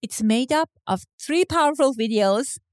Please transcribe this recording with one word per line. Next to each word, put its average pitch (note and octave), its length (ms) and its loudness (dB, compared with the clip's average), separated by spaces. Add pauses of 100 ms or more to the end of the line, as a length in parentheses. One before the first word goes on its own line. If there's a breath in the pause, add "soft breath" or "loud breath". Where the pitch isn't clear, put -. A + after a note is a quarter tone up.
It's - 220 -8
made A3+ 300 2
up D#4+ 160 0 (180)
of F#3 160 -2 (180)
three E4 220 0
powerful D4 500 2
videos A3 680 0 (140)